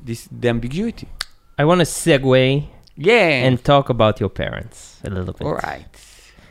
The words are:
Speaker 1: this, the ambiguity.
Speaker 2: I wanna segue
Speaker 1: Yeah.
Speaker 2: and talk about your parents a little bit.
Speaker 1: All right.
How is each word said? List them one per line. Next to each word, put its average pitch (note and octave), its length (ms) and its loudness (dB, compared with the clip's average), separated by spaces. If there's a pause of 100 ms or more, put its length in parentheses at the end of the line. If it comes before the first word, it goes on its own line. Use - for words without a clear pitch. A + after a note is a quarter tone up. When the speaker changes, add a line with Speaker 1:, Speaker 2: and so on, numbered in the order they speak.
Speaker 1:
this, A#2 260 -12
the A#2 180 -4
ambiguity. C3 600 -6 (480)
Speaker 2:
I C#3+ 80 0
wanna F3 200 4
segue C3+ 800 2 (320)
Speaker 1:
Yeah. D#3 500 2
Speaker 2:
and B2+ 180 2
talk C#3+ 240 2
about A2+ 320 2
your G2 80 -2
parents - 760 -10
a - 40 -8
little F#2 240 -8
bit. - 140 -10
Speaker 1:
All D3+ 80 -4
right. - 320 -10 (640)